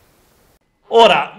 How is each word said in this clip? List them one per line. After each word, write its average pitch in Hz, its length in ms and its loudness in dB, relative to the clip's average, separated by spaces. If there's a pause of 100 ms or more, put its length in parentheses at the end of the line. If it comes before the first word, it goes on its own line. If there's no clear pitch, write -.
(920)
Ora, 196 480 0